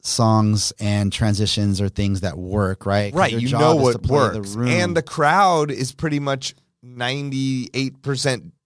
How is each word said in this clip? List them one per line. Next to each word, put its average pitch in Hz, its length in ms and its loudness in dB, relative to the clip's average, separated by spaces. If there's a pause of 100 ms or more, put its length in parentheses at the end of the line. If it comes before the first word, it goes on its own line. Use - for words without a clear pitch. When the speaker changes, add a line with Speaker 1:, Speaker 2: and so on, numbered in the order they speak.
Speaker 1:
songs 107 760 2
and 104 340 0
transitions 104 680 0
or 101 80 0
things 98 320 -2
that 87 180 -6
work, 95 480 -2
right? 101 260 0
'Cause 151 60 -2
Speaker 2:
Right, 156 140 2
Speaker 1:
your 117 80 -2
Speaker 2:
you 123 80 -2
Speaker 1:
job 131 120 0
Speaker 2:
know 160 180 6
Speaker 1:
is 135 40 4
Speaker 2:
what 123 100 4
Speaker 1:
to 113 60 -2
play 131 200 0
Speaker 2:
works. 104 320 0
Speaker 1:
the 104 80 -8
room. 123 100 -2
Speaker 2:
And 175 280 0
the 160 60 0
crowd 160 680 2
is 127 220 -6
pretty 151 280 -4
much 139 340 -4 (280)
ninety-eight 131 1200 -4
percent 127 500 -4 (140)